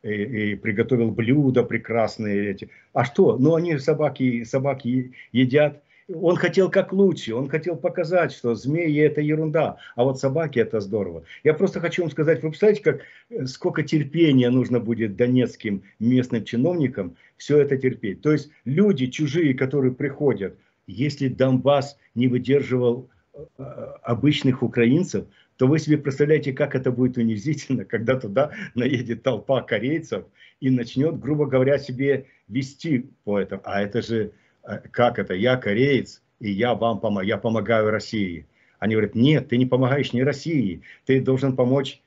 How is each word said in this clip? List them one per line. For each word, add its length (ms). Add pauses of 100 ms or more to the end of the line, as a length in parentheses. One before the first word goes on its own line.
э, 80
и 420
приготовил 560
блюда 540
прекрасные 840
эти. 200 (220)
А 120
что? 340
Ну, 180
они 220
собаки, 640
собаки 680 (200)
едят. 500 (320)
Он 220
хотел 340
как 220
лучше, 420
он 140
хотел 280
показать, 560
что 220
змеи — 520
это 140
ерунда, 560 (200)
а 80
вот 160
собаки — 400
это 200
здорово. 440 (200)
Я 100
просто 260
хочу 220
вам 80
сказать, 320
вы 80
представляете, 320
как, 180 (300)
э, 160
сколько 360
терпения 680
нужно 300
будет 360
донецким 680 (160)
местным 460
чиновникам 720 (200)
всё 220
это 180
терпеть. 460
То 100
есть 180 (140)
люди 440
чужие, 440
которые 400
приходят, 640 (320)
если 420
Донбасс 720 (160)
не 140
выдерживал, 840 (480)
э, 40 (400)
обычных 600
украинцев, 640 (320)
то 80
вы 120
себе 200
представляете, 560
как 200
это 160
будет 280
унизительно, 680
когда 340
туда 320 (240)
наедет 480
толпа 380
корейцев 640 (360)
и 100
начнёт, 500
грубо 260
говоря, 320
себе 460 (240)
вести 600 (140)
по 140
этому. 260
А 180
это 200
же, 280 (340)
э, 140 (120)
как 280
это? 160
«Я 220
кореец, 640 (180)
и 100
я 240
вам 260
помо-, 240
я 120
помогаю 540
России». 560 (340)
Они 140
говорят: 200
«Нет, 340
ты 100
не 80
помогаешь 460
ни 100
России, 580 (260)
ты 140
должен 340
помочь 520